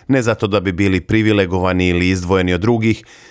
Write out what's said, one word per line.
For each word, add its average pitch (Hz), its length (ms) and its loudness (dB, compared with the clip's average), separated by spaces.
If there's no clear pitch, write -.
ne 131 140 2
zato 110 260 -2
da 101 120 0
bi 95 120 -2
bili 92 300 0
privilegovani 92 840 0
ili 90 220 0
izdvojeni 90 440 0
od 87 80 -2
drugih, 113 420 0